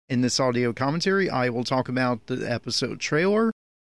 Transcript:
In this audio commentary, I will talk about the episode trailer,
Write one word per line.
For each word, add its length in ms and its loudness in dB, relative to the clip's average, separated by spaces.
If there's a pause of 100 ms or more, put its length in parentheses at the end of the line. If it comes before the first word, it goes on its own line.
In 140 0
this 180 2
audio 320 2
commentary, 580 0
I 200 0
will 120 -2
talk 260 0
about 380 0
the 160 -4
episode 560 -4
trailer, 540 2 (380)